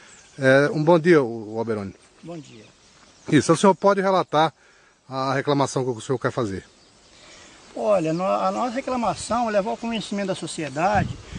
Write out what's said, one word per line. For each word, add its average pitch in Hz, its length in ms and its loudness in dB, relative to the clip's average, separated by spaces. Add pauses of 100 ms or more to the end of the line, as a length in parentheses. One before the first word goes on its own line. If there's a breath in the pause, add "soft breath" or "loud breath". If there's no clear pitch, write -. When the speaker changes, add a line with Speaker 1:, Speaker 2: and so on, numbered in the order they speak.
(380 loud breath)
Speaker 1:
É, 139 340 4
um 151 120 0
bom 165 160 6
dia, 156 240 6
o, 113 320 -8
o - 20 -8
Alberoni. 107 380 -6 (260)
Speaker 2:
Bom 165 160 -14
dia. 127 280 -20 (600)
Speaker 1:
Isso, 156 240 4
o 160 60 4
senhor 196 160 6
pode 196 280 2
relatar 165 520 0 (560 soft breath)
a 131 240 -4
reclamação 139 500 0
que 127 60 -4
o 113 100 -6
senhor 123 200 -4
quer 123 120 -2
fazer? 98 320 -4 (1120 loud breath)
Speaker 2:
Olha, 196 380 0
no-, 175 100 -4
a 196 280 0
nossa 220 240 -4
reclamação 240 760 -4
é - 20 -4
levar 208 200 0
ao 190 60 -6
conhecimento 208 500 -6
da 190 80 -2
sociedade 165 720 -2 (300 loud breath)